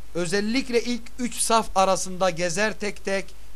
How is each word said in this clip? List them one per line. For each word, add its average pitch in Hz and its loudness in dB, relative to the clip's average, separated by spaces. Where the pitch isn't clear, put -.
özellikle 214 0
ilk 240 -2
üç 233 -4
saf 226 4
arasında 190 2
gezer 175 0
tek - -4
tek 196 -2